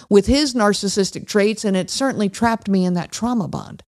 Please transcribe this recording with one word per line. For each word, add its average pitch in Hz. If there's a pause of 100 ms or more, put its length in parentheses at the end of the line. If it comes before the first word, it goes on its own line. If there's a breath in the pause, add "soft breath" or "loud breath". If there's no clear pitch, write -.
with 202
his 269
narcissistic 202
traits, 214
and 190
it 185
certainly 226
trapped 226
me 185
in 180
that 175
trauma 233
bond. -